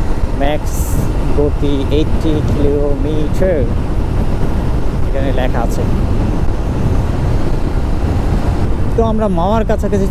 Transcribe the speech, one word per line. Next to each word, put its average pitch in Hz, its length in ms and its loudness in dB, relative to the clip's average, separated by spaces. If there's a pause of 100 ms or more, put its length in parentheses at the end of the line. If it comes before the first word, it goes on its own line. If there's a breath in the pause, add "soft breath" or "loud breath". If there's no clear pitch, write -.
(380)
ম্যাক্স - 580 0 (420)
গতি 143 520 0
এইটটি 151 580 0
কিলোমিটার 143 1160 0 (1400)
এখানে 135 240 0
লেখা 127 280 0
আছে। 117 220 0 (3250)
তো 233 60 2
আমরা 220 260 0
মাওয়ার 190 360 0
কাছাকাছি 202 460 0